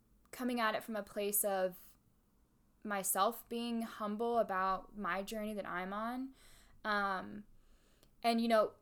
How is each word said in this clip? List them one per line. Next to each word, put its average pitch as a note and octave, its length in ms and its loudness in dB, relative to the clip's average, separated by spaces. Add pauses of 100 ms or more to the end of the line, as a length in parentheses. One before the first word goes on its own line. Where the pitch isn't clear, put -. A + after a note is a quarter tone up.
(320)
coming B3 280 -2
at G#3+ 160 2
it - 80 -4
from A3+ 120 -8
a G3+ 80 -2
place G3+ 400 0
of F#3+ 320 2 (1080)
myself G3+ 640 2
being A#3 320 -2
humble A3+ 580 0
about F#3+ 580 0
my F#3+ 260 -2
journey G#3+ 320 -4
that G3+ 120 -6
I'm F#3 260 -4
on. B3 360 -4 (560)
Um, G3+ 580 -2 (800)
and, A#3 160 4
you A#3 80 2
know, A3 240 6 (100)